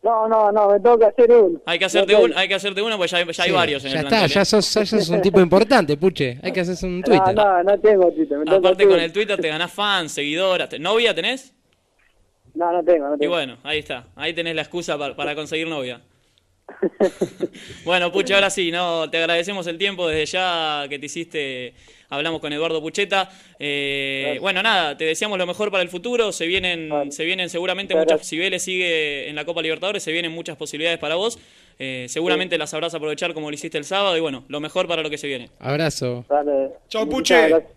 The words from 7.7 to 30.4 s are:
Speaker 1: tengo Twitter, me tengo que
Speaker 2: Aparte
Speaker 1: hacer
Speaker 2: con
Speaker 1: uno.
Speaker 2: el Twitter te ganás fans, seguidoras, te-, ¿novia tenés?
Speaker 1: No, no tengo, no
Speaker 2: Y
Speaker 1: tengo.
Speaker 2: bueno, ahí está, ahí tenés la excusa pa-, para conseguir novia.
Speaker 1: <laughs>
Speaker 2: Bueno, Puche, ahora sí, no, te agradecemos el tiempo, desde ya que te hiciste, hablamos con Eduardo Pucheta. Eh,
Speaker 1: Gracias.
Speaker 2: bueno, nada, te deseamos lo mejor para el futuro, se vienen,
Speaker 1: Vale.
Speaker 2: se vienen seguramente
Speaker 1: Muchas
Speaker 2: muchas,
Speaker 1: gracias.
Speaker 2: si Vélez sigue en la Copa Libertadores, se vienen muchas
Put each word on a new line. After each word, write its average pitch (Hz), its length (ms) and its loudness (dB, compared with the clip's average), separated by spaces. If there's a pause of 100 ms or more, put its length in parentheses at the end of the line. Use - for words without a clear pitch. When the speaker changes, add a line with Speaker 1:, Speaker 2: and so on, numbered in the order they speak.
Speaker 1:
tengo 190 320 6
Twitter, 147 260 -2
me 151 60 -2
tengo 185 160 6
que 180 60 2
Speaker 2:
Aparte - 20 8 (160)
Speaker 1:
hacer - 20 8
Speaker 2:
con 190 80 8
Speaker 1:
uno. 170 100 2
Speaker 2:
el 165 80 -6
Twitter 202 280 -2
te 165 80 0
ganás 160 240 -4
fans, 196 400 -2
seguidoras, 160 560 -2
te-, 123 100 -12
¿novia 214 360 2
tenés? 214 380 -6 (1000)
Speaker 1:
No, 170 180 -2
no 175 120 0
tengo, 156 240 4
no 147 80 -2
Speaker 2:
Y - 20 -8
Speaker 1:
tengo. 147 160 -2
Speaker 2:
bueno, 131 300 -4
ahí 151 160 -4
está, 131 340 -10
ahí 160 180 -6
tenés 165 220 -6
la 156 80 -4
excusa 170 340 -6
pa-, 139 200 -8
para 147 180 -6
conseguir 156 320 -6
novia. 127 340 -8 (680)
Speaker 1:
<laughs> - 120 -16 (1040)
Speaker 2:
Bueno, 175 280 0
Puche, 196 220 0
ahora 196 160 2
sí, 180 200 -2
no, 170 400 -2
te 165 80 -4
agradecemos 170 480 -2
el 170 120 -8
tiempo, 185 300 -4
desde 156 180 -2
ya 160 640 -2
que 143 100 -10
te 143 80 -12
hiciste, 139 680 -8 (360)
hablamos 151 300 -4
con 151 120 -8
Eduardo 160 280 -4
Pucheta. 185 500 -2 (280)
Eh, 139 680 -4
Speaker 1:
Gracias. 131 180 -4
Speaker 2:
bueno, 190 200 -2
nada, 180 340 0
te 160 80 -6
deseamos 190 340 -2
lo 180 80 0
mejor 202 240 -4
para 190 120 0
el 175 60 -4
futuro, 214 440 -2
se 165 140 -6
vienen, 175 440 -4
Speaker 1:
Vale. 143 220 -4
Speaker 2:
se 160 120 -6
vienen 180 240 -4
seguramente 185 460 -4
Speaker 1:
Muchas 160 100 2
Speaker 2:
muchas, 156 140 2
Speaker 1:
gracias. - 100 -10
Speaker 2:
si 156 100 -6
Vélez 180 240 -2
sigue 160 680 -2
en 147 80 -12
la 151 80 -8
Copa 165 180 -6
Libertadores, 165 400 -4
se 160 100 -6
vienen 165 200 -4
muchas 165 240 -12